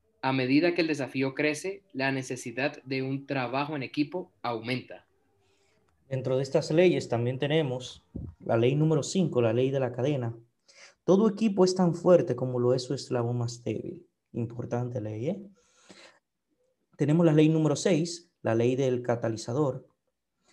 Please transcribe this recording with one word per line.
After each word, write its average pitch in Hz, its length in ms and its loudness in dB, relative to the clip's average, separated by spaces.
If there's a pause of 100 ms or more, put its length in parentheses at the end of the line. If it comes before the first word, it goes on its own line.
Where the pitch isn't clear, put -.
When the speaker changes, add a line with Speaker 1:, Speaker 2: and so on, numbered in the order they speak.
(200)
Speaker 1:
A 131 140 0
medida 143 400 2
que 175 80 0
el 160 40 0
desafío 135 480 -2
crece, 151 480 -4 (120)
la 135 180 -2
necesidad 131 680 -6
de 131 180 -6
un 135 260 -6
trabajo 135 500 -4
en 135 60 -6
equipo 151 480 -4 (120)
aumenta. 117 640 -6 (1040)
Speaker 2:
Dentro 131 260 -2
de 135 60 0
estas 143 280 -2
leyes 156 380 4
también 123 300 -2
tenemos 139 680 -4 (360)
la 113 180 0
ley 127 160 2
número 151 280 2
cinco, 160 380 0
la 113 140 2
ley 131 160 2
de 139 100 -2
la 123 120 -2
cadena. 120 440 -2 (680)
Todo 208 260 6
equipo 202 340 2
es 185 100 2
tan 175 200 2
fuerte 170 420 4
como 127 220 -4
lo 123 160 4
es 131 80 -2
su - 100 -6
eslabón 120 460 -2
más 117 260 -6
débil. - 420 -8 (280)
Importante 120 680 -6
ley, 107 300 -6
¿eh? 202 120 -8 (1600)
Tenemos 156 260 4
la 160 80 6
ley 151 160 6
número 156 260 4
seis, 170 560 0 (120)
la 113 120 2
ley 120 220 2
del 127 240 0
catalizador. 120 880 -4 (640)